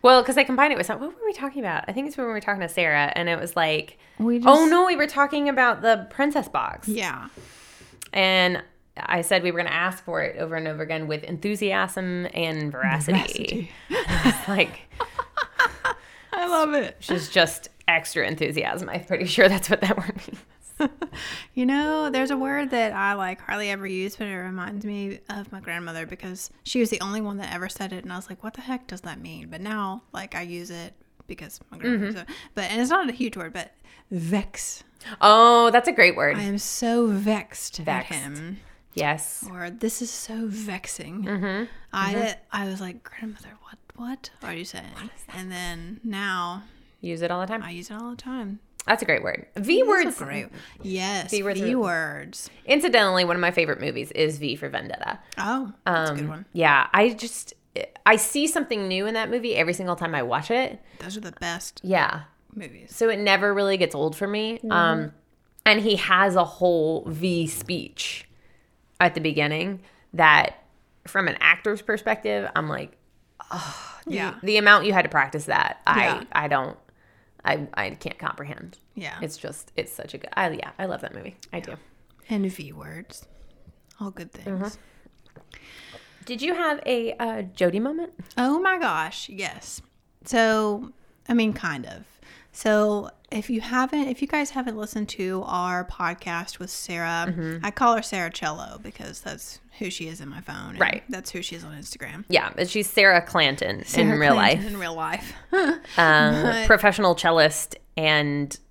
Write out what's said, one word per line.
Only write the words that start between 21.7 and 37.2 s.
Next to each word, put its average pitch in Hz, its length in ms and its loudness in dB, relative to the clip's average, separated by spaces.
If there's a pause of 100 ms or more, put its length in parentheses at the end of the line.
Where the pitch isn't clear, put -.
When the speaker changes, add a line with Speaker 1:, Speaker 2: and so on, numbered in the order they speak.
Speaker 2:
there's 269 220 0
a 277 60 -2
word 269 340 -2
that 226 200 0
I, 196 220 0
like, 190 260 -4
hardly 208 300 -4
ever 196 180 -6
use, 190 300 -6
but 214 100 -8
it 196 80 -8
reminds 185 500 -8
me 202 340 -8 (100)
of 202 240 -10
my 190 80 -14
grandmother 170 440 -8
because 185 440 -12 (140)
she - 180 -2
was 226 80 2
the 214 100 -4
only 202 220 -6
one 202 160 -8
that - 160 -10
ever 180 160 -8
said 190 240 -10
it, 180 100 -12
and 185 80 -12
I 180 60 -10
was 185 120 -14
like, 185 140 -16
"What 220 120 -12
the 254 60 -16
heck 254 260 -8
does 185 140 -12
that 165 200 -14
mean?" 165 280 -16
But 180 120 -14
now, 202 500 -6
like, 196 240 -12
I 170 60 -6
use 175 300 -12
it 170 220 -14 (340)
because - 340 -16 (100)
my 165 60 -20
grandmother 226 300 -2
Speaker 1:
Mm-hmm. 208 100 -8
Speaker 2:
said 170 120 -14
it. 320 60 -14 (200)
But, 202 100 -4
and 214 160 -2
it's 254 80 0
not 349 200 2
a 240 40 -6
huge 247 240 -4
word, 165 160 -10
but - 180 -10 (400)
vex. 185 720 -4 (380)
Speaker 1:
Oh, 233 500 10
that's 240 160 6
a 349 60 2
great 180 240 6
word. 147 180 2
Speaker 2:
"I 208 60 -4
am 202 160 -2
so 233 500 0
vexed 208 680 -2